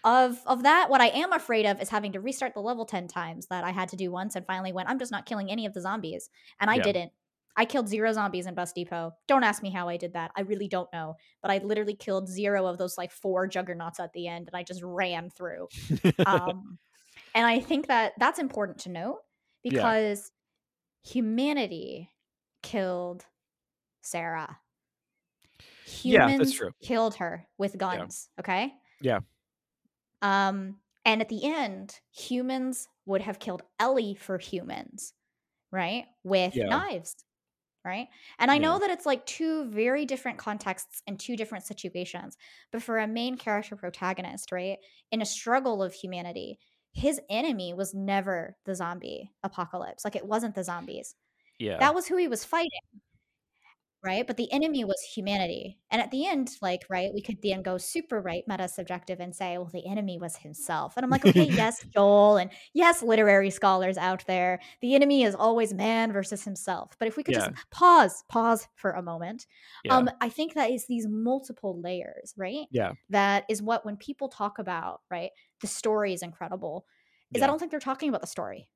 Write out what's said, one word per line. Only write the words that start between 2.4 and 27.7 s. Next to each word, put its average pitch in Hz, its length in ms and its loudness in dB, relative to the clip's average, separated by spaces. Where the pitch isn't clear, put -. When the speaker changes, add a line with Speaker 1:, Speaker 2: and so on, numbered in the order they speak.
Speaker 1:
the 208 80 -8
level 226 240 -4
ten 175 220 -6
times 170 400 -8
that 180 160 -4
I 185 80 -4
had 185 180 -4
to 190 60 -12
do 180 160 -4
once 190 240 -6
and 180 100 -8
finally 185 260 -4
went, 180 180 -4
"I'm 262 100 -2
just 247 120 -8
not 202 140 -8
killing 196 240 -6
any 214 160 -4
of 196 80 -8
the 180 80 -8
zombies." 190 480 -6
And 208 100 4
I 226 60 4
Speaker 2:
Yeah. 208 60 2
Speaker 1:
didn't. 180 300 0
I 226 100 4
killed 233 220 -2
zero 220 240 0
zombies 185 340 -2
in 180 80 -10
Bus 175 180 -4
Depot. 170 400 -6
Don't 269 160 6
ask 208 180 2
me 196 80 -6
how 180 180 -4
I 175 100 -4
did 175 160 -8
that. 165 220 -6
I 196 60 -4
really 196 260 -4
don't 180 240 -4
know. 160 240 -8
But 196 100 -2
I 196 60 2
literally 208 380 -2
killed 190 320 -4
zero 196 380 0
of 175 120 -4
those, 185 200 -4
like, 175 140 -8
four 185 360 0
juggernauts 180 520 -6
at 170 140 -10
the 170 140 -8
end, 170 200 -10
and 180 80 -10
I 175 80 -8
just 180 180 -12
ran 175 480 -4
through. - 480 -10
Speaker 2:
<laughs> - 480 2
Speaker 1:
Um, 185 520 0
and 233 120 6
I 233 140 4
think 285 280 -2
that 233 300 2
that's 269 200 2
important 214 420 -4
to 185 100 -12
note 180 320 -8
Speaker 2:
Yeah. 247 140 2
Speaker 1:
because 214 500 2
humanity 226 1040 -2
killed 180 640 -4
Sarah. 165 580 -8
Speaker 2:
Yeah, 202 320 8
that's 269 160 4
Speaker 1:
Humans - 0 -
Speaker 2:
true. - 200 -4
Speaker 1:
killed 226 340 0
her 170 320 -8
with 196 180 -2